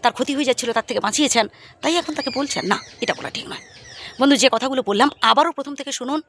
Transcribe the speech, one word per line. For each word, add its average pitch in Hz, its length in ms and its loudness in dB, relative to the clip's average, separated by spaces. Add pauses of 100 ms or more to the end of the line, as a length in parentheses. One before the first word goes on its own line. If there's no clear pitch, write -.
তার 240 120 2
ক্ষতি 269 220 -2
হয়ে 285 100 0
যাচ্ছিল, 240 280 -2
তার 226 140 0
থেকে 208 120 -2
বাঁচিয়েছেন, 214 480 2 (340)
তাই 311 140 0
এখন 330 180 -2
তাকে 294 220 -4
বলছেন। 277 300 -4
না, 202 140 0 (220)
এটা - 120 -2
বলা - 160 -6
ঠিক - 180 -10
নয়। - 160 -12 (580)
বন্ধু, 277 140 6
যে 247 160 4
কথাগুলো 254 340 -2
বললাম 202 240 4 (120)
আবারও 285 300 4
প্রথম 285 240 -8
থেকে 277 160 -10
শুনুন 285 380 -4